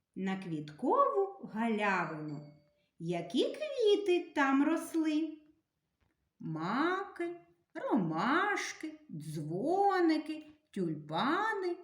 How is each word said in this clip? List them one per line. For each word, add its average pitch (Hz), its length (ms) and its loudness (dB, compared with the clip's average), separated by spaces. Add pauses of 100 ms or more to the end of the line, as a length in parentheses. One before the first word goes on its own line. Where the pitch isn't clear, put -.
(140)
На 190 280 -4
квіткову 302 1120 0
галявину. 170 960 -2 (460)
Які 170 460 0
квіти 440 920 2
там 277 300 4
росли? 311 760 0 (1000)
Маки, 339 960 -2 (380)
ромашки, 311 1300 -2 (100)
дзвоники, 302 1400 0 (240)
тюльпани 247 1120 -2